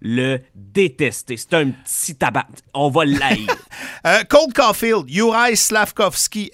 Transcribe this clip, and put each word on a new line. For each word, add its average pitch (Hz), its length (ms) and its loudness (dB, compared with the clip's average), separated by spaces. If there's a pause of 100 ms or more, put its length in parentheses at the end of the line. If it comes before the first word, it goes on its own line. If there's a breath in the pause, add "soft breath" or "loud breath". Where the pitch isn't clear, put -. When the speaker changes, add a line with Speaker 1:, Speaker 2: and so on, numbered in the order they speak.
Speaker 1:
le 127 400 -2 (160)
détester. 123 800 -2
C'est - 180 -4
un 147 160 2
petit - 460 -8
tabac. 131 300 0 (260)
On 143 160 0
va 156 160 2
l'haïr. 139 460 0
Speaker 2:
<laughs> - 60 -2 (500 loud breath)
Euh, 196 220 4
Cole 294 260 4
Caulfield, 220 540 2
Juraj 226 480 2
Slavkovski, 208 960 -2